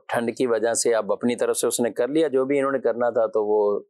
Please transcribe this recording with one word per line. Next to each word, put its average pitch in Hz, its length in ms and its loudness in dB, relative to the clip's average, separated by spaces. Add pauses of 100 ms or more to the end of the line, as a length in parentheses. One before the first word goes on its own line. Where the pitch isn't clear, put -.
ٹھنڈ 117 280 -2
کی 131 100 -2
وجہ 113 280 0
سے 117 200 0
اب 104 180 0
اپنی 120 240 -2
طرف 117 200 0
سے - 100 -2
اس 117 140 -2
نے 117 100 0
کر 123 180 -2
لیا 156 200 0
جو 131 160 2
بھی 139 140 0
انہوں 135 140 0
نے 135 60 -2
کرنا 120 320 0
تھا، 113 160 0
تو 107 200 0
وہ 104 440 2